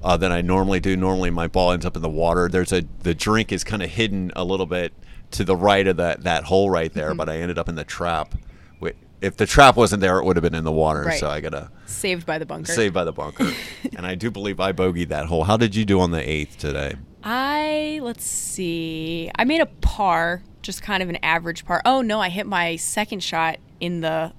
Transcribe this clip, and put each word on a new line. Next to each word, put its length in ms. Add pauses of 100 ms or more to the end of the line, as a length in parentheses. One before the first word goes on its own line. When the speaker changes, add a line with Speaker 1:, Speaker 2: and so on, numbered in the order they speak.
Speaker 1:
uh, 140
than 160
I 80
normally 400
do. 160
Normally, 320
my 180
ball 240
ends 140
up 100
in 60
the 80
water. 400
There's 240
a, 100 (200)
the 120
drink 380
is 100
kinda 240
hidden 480
a 80
little 220
bit 260 (420)
to 100
the 120
right 320
of 100
that, 260
that 220
hole 240
right 240
there, 160
Speaker 2:
Mm-hmm. 80
Speaker 1:
but 120
I 80
ended 220
up 100
in 60
the 80
trap. 500 (460)
Wi-, 180 (240)
if 160
the 80
trap 300
wasn't 260
there, 180
it 60
would 100
have 80
been 120
in 80
the 80
water, 320
Speaker 2:
Right. 160
Speaker 1:
so 100
I 120
gotta 300 (140)
Speaker 2:
Saved 400
by 140
the 60
bunker. 260
Speaker 1:
Saved 220
by 100
the 100
bunker. 380 (220)
Speaker 2:
<laughs> 240
Speaker 1:
And 80
I 100
do 160
believe 280
I 140
bogeyed 360
that 180
hole. 160
How 140
did 180
you 100
do 140
on 120
the 160
eighth 300
today? 380 (280)
Speaker 2:
I, 760
let's 240
see, 1120
I 100
made 160
a 40
par, 800 (180)
just 200
kind 220
of 60
an 140
average 420
par. 200
Oh, 160
no, 180
I 100
hit 180
my 280
second 480
shot 340 (220)
in 220
the 380